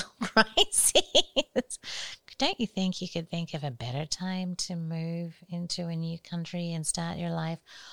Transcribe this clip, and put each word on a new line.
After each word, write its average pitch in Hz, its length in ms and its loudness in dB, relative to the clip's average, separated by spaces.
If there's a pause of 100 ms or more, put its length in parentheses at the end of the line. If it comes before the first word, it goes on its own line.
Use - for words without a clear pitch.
(120)
<laughs> - 100 -20
crises. - 1600 4 (600)
Don't 320 200 2
you 233 60 0
think 185 360 -2
you 185 60 -4
could 170 220 -6
think 170 240 -6
of 147 100 -4
a 147 60 -2
better 123 360 -4
time 185 500 -4
to - 200 -4
move 165 600 -4 (120)
into 175 400 -4
a 165 80 -4
new 165 220 -4
country 170 560 -6
and 160 140 -4
start 170 320 -4
your 170 100 -2
life 165 300 -4 (340)